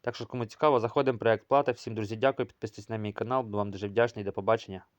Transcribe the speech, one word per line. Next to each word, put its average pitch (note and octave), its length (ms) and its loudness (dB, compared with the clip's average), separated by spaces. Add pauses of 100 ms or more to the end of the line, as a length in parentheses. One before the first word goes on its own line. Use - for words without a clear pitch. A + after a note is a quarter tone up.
Так A#2+ 140 -6
що, A2 120 -10
кому A#2+ 200 -6
цікаво, C#3 340 4
заходимо, B2 380 2
проєкт A2 300 2
плата. C3+ 240 4
Всім, A#2 220 -6
друзі, G#2+ 220 -4
дякую, B2+ 300 0
підписуйтесь - 420 -12
на A2+ 80 -4
мій G#2+ 160 -4
канал, B2 300 -2
буду G#2 140 -6
вам G#2 140 0
дуже G2 180 -6
вдячний, A2 360 0
до F#2+ 80 -4
побачення. A2+ 520 -2 (140)